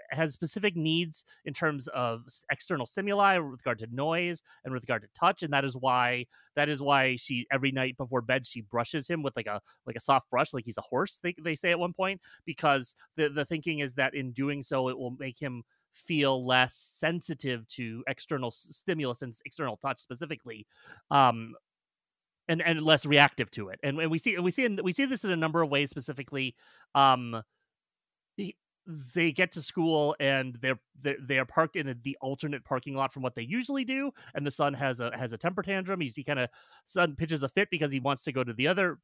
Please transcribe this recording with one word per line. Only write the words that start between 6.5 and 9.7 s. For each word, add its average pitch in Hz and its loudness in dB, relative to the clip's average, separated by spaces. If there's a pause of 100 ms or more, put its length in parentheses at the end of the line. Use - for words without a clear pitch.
that 147 2
is 147 -2
why 135 4
she, 123 -4
every 135 2
night 131 -2
before 127 -2
bed, 123 0
she - -10
brushes 117 -2
him 165 -2
with, 139 -2
like, 113 -6
a, 104 -4 (240)